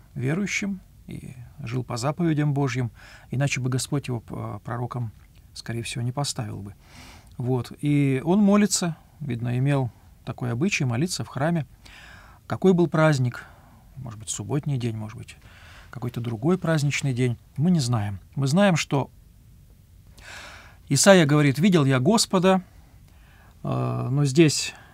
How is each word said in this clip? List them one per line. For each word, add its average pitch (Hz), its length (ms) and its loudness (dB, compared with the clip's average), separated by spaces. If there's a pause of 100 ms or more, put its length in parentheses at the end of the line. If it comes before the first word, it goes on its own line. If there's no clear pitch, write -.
(160)
верующим 185 680 -4 (240)
и - 300 -14 (240)
жил 127 240 -6
по 123 140 -8
заповедям 147 580 0
Божьим, 127 340 -2 (400)
иначе 131 320 -2
бы 127 80 -2
Господь 131 380 -4
его, 120 200 -6
э, 113 360 -10
пророком, 120 480 -6 (420)
скорее 113 300 -8
всего, - 200 -8
не 123 80 -4
поставил 107 500 -6
бы. 101 120 -14 (640)
Вот. 123 340 -4 (100)
И 143 440 2
он 185 140 2
молится, 202 560 2 (240)
видно, 123 380 -4
имел 131 340 0 (340)
такой 120 260 -6
обычай 147 340 -2
молиться 127 380 -2
в - 40 -10
храме. 156 380 -2 (800)
Какой 185 260 4
был 175 140 4
праздник? 151 580 2 (520)
Может 123 220 -14
быть, 107 100 -16
субботний 135 480 -4
день, 117 180 -4
может 107 220 -10
быть, - 180 -18 (540)
какой-то 123 320 -8
другой 120 360 0
праздничный 143 560 0
день. 120 240 0 (200)
Мы 165 140 2
не 170 80 4
знаем. 107 400 -2 (160)
Мы 139 120 -2
знаем, 180 280 4
что - 340 -2 (1800)
Исайя 175 380 8
говорит: 143 340 4
«Видел 170 260 4
я 135 140 4
Господа», 185 640 2 (1000)
э, 123 480 -4
но 143 140 0
здесь 143 480 4 (200)